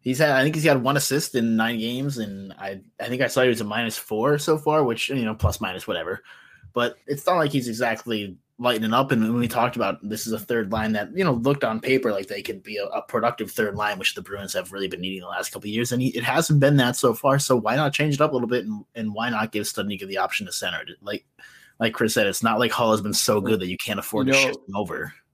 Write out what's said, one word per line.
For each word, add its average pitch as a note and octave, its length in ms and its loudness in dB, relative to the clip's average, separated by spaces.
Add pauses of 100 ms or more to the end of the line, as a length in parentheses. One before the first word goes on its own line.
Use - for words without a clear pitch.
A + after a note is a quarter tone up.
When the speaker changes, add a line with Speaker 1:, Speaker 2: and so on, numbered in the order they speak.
Speaker 1:
he's B2+ 180 -2
had, D3+ 140 4
I C3 100 6
think D#3 140 2
he's D#3 80 0
had C#3 180 6
one C3+ 140 2
assist - 400 0
in A2+ 200 2
nine A2+ 220 0
games, B2 400 -4
and G2 360 -8
I, G2 260 -10 (200)
I A2+ 80 -6
think B2+ 140 0
I A#2+ 60 2
saw B2+ 140 2
he B2+ 60 6
was A2+ 120 2
a G#2+ 40 -4
minus A2 320 -2
four B2 420 0
so D#3 200 2
far, D3+ 240 2
which, A#2 260 0
you C3+ 160 -2
know, G#2+ 120 -2
plus - 240 0
minus F#2 260 -6
whatever. F2 360 -4 (520)
But A#2+ 220 0 (100)
it's C#3 200 -4
not F3+ 100 4
like D#3 160 2
he's B2 160 0
exactly A2 680 -4 (200)
lighting A2+ 360 0
up. C3+ 180 4
And A#2 100 4
when A2+ 120 2
we A#2+ 120 2
talked A#2+ 300 0
about, G2 220 0 (100)
this A2 180 -6
is A2+ 60 -4
a G#2+ 60 -4
third G#2+ 340 -2
line A2 200 0
that, G#2+ 220 -4
you F#3+ 80 -2
know, D#3+ 120 4
looked C3+ 300 0
on A2 160 -2
paper C3 320 2
like F#2+ 160 -4
they G#2 120 -8
could G2 220 -8
be G#2 160 -10
a, G2+ 80 -4
a - 160 -6
productive A2+ 480 -2
third G#2 240 0
line, G#2 240 -2
which - 160 -2
the F#2+ 80 -10
Bruins F#2+ 320 -10
have F#2 180 -4
really G2 160 -4
been F2+ 140 -8
needing F#2+ 180 -6
the F2+ 60 -14
last F2+ 240 -6
couple G#2 180 -10
of G#2 60 -4
years. A#2+ 180 0
And B2 80 0
he, B2+ 160 2
it A#2+ 80 -4
hasn't C#3+ 360 4
been C#3+ 180 6
that A#2+ 180 4
so A#2+ 160 4
far. C#3 260 2
So C3 180 2
why A2 200 0
not C#3+ 160 2
change D3 220 2
it C3+ 80 2
up D#3 80 4
a C#3+ 40 -4
little A#2+ 140 0
bit? A#2 160 0
And, G#2+ 300 -8
and A2 180 -4
why A2 160 -2
not A2 240 -2
give G#2 120 -2
Studnicka G2+ 420 -6
the G2 100 -6
option F#2+ 300 -2
to F2 60 -10
center? F2+ 300 -6 (200)
Like, G2+ 240 -8 (520)
like A2+ 140 2
Chris A2+ 220 0
said, G#2+ 120 4
it's G2 160 -2
not A2+ 160 2
like A#2 140 2
Hall A2+ 200 4
has G#2 100 2
been G2+ 100 -4
so G#2+ 300 2
good G#2 180 0
that F#2 80 -4
you F#2 80 -4
can't G2+ 240 -4
afford G#2+ 280 0
Speaker 2:
You C3+ 40 4
Speaker 1:
to C3+ 60 6
Speaker 2:
know, C3+ 80 4
Speaker 1:
shift - 220 -6
him F#2+ 80 -6
over. G#2 360 -6 (200)